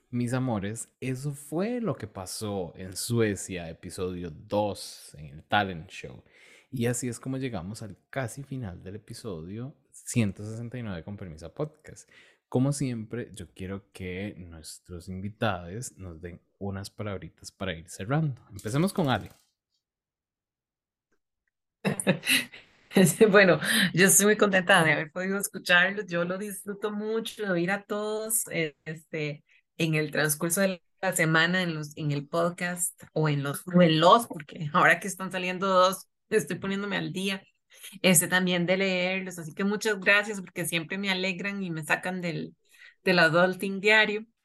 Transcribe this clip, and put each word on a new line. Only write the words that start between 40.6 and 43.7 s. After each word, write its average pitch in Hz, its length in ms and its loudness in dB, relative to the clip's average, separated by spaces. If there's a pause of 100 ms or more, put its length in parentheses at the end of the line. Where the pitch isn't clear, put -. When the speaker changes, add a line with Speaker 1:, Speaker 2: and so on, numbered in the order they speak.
Speaker 2:
siempre 170 320 -4
me 202 120 -2
alegran 190 520 -4
y 180 80 -6
me 160 140 -6
sacan 180 360 -2
del, 165 360 -6 (480)
del 180 160 4
adulting 185 600 4